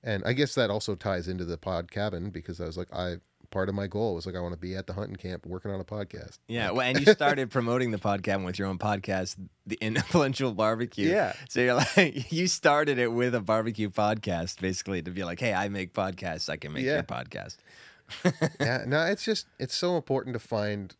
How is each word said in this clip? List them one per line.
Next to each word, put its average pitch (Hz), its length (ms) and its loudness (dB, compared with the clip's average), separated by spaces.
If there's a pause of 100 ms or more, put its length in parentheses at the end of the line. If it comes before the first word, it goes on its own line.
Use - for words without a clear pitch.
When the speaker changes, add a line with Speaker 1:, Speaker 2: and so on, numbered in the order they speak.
Speaker 1:
And 104 220 -2
I 117 80 2
guess 135 220 0
that 117 140 4
also 104 260 -2
ties 90 320 -2
into 92 180 -4
the 85 120 -4
Pod 87 340 -4
Cabin, 101 380 -4
because 85 320 -10
I 82 40 -6
was 82 120 -8
like, 90 160 -8
I 90 240 -4 (380)
part 95 140 2
of 98 60 -2
my 101 120 -2
goal 101 280 0
was, 82 120 -6
like, 90 80 -6
I 90 60 -4
wanna 87 160 -4
be 90 180 -6
at 92 100 -6
the 95 80 -8
hunting 98 220 -6
camp 90 300 -8
working 92 260 -8
on 95 80 -4
a 90 60 -6
podcast. 104 640 -10
Speaker 2:
Yeah, 113 200 -2
Speaker 1:
Like 95 100 2
Speaker 2:
well, 127 100 2
and 131 200 4
you 214 60 10
Speaker 1:
<laughs> - 60 4
Speaker 2:
started 143 300 2
promoting 120 420 2
the 107 60 -2
podcast 98 480 0
with 90 140 -4
your 98 80 0
own 95 100 -2
podcast, 98 600 -2 (280)
The 98 160 -6
Influential 131 720 2
Barbecue. 110 560 0
Speaker 1:
Yeah. 180 240 2 (160)
Speaker 2:
So 123 120 2
you're 123 140 6
like, 143 560 4
<laughs> 160 80 0
you 180 80 2
started 147 520 4
it 120 140 4
with 120 200 2
a 120 80 4
barbecue 107 480 2
podcast, 101 720 0
basically, 92 400 -2
to 80 100 -6
be 92 120 -4
like, 87 160 -4
"Hey, 117 140 0
I 98 160 0
make 95 240 -4
podcasts. 90 560 -2
I 78 80 -4
can 73 160 -10
make 101 120 -2
Speaker 1:
Yeah. 139 100 2
Speaker 2:
your 143 80 0
podcast." - 520 -8 (520)
<laughs> - 520 0
Speaker 1:
Yeah, 123 260 2
no, 143 200 2
it's 202 180 -2
just, - 240 -2 (100)
it's - 180 -4
so 180 220 2
important 135 360 -2
to 117 60 -2
find 104 600 -2